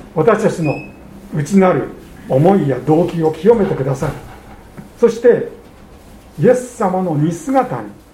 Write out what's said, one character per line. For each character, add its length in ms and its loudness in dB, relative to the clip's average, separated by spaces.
私 280 2
た 80 2
ち 120 -6
の 100 -2
内 240 0
な 160 4
る 140 -4
思 260 4
い 100 0
や 120 -2
動 280 2
機 160 -4
を 80 2
清 240 2
め 120 0
て 80 -2
く 100 -4
だ 100 -2
さ 120 -6
る、 60 -6
そ 120 4
し 100 -6
て 280 2
イ 80 4
エ 60 6
ス 240 -10
様 240 -2
の 120 -4
似 160 0
姿 520 -4
に 80 -14